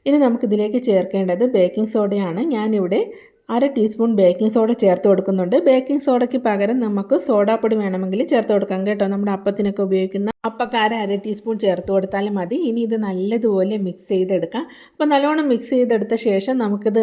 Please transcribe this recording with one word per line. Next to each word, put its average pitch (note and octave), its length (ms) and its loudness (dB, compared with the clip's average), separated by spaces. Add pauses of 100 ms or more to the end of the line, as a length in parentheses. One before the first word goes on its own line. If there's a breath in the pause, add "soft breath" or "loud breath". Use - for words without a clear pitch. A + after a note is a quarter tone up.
ഇനി C#4 160 4
നമുക്കിതിലേക്ക് G#3+ 640 0
ചേർക്കേണ്ടത് F#3+ 580 2 (120)
ബേക്കിംഗ് G#3+ 360 0
സോഡയാണ്. G3+ 480 0 (140)
ഞാനിവിടെ G#3+ 440 0 (540 loud breath)
അര A#3+ 100 2 (120)
ടീസ്പൂൺ A3 420 2
ബേക്കിംഗ് G3 360 4
സോഡ A3+ 160 4 (120)
ചേർത്ത് F#3 260 2
കൊടുക്കുന്നുണ്ട്. F#3+ 480 2 (100)
ബേക്കിംഗ് C4+ 380 2
സോഡയ്ക്ക് B3+ 400 0
പകരം G#3 400 0
നമുക്ക് G3+ 320 0 (100)
സോഡാപ്പൊടി A3 540 2
വേണമെങ്കിൽ F#3+ 400 -2 (100)
ചേർത്ത് A3 240 2
കൊടുക്കാം F#3+ 320 -2
കേട്ടോ. G3+ 280 0
നമ്മുടെ G3+ 240 -4
അപ്പത്തിനൊക്കെ G3+ 480 -2
ഉപയോഗിക്കുന്ന F#3+ 440 -2 (180)
അപ്പക്കാര A3+ 440 -2 (100)
അര G3 100 -2 (120)
ടീസ്പൂൺ G#3+ 380 -6
ചേർത്ത് F#3 320 0
കൊടുത്താലും G3 440 -2
മതി. F3+ 180 -4 (120)
ഇനി A#3 180 -2
ഇത് A3 80 -2 (100)
നല്ലതുപോലെ G3+ 720 0 (100)
മിക്സ് - 260 -10
ചെയ്തെടുക്കാം. F#3 520 -2 (280 loud breath)
അപ്പോൾ D4+ 200 -2
നല്ലോണം D4 400 2
മിക്സ് A#3 240 -2
ചെയ്തെടുത്ത A3+ 480 0
ശേഷം G3+ 380 0
നമുക്കിത് G#3 400 0